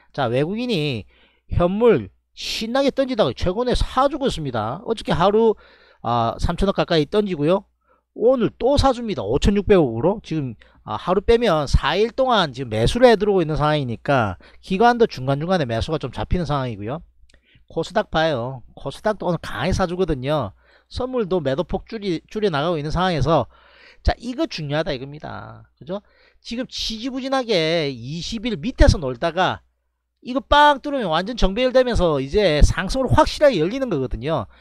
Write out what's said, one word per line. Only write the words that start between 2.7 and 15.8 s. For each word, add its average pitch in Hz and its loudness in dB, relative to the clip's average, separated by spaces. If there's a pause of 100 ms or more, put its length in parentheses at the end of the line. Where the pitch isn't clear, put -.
던지다가 220 0
최근에 220 -2
사주고 277 0
있습니다. 123 -4
어저께 - -4
하루, 202 4 (460)
아, 117 0
삼천억 190 0
가까이 160 0
던지고요. 185 0 (480)
오늘 233 2 (100)
또 269 2
사줍니다. 233 0
오천육백억으로. 165 2
지금, 139 -6 (280)
아, 107 -8
하루 185 -2
빼면 196 2
사 143 0
일 220 0
동안 220 0
지금 123 -8
매수를 120 4
해 233 8
들어오고 196 2
있는 156 -2
상황이니까 135 0 (240)
기관도 233 4
중간중간에 143 -2
매수가 113 -2